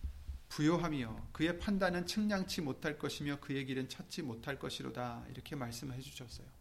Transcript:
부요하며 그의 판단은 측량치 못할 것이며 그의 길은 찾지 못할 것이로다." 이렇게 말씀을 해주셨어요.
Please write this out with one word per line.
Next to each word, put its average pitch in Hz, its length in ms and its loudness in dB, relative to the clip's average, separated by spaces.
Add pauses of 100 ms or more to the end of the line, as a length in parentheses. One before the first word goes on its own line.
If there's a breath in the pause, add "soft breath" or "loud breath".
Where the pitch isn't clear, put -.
(500)
부요하며 151 840 4
그의 170 260 2
판단은 180 480 4
측량치 196 540 2
못할 147 360 0
것이며 143 440 -2
그의 135 240 0
길은 131 240 0
찾지 - 340 -6
못할 127 340 -4
것이로다." 123 720 -4
이렇게 127 260 -6
말씀을 123 420 -4
해주셨어요. 131 500 -10 (140)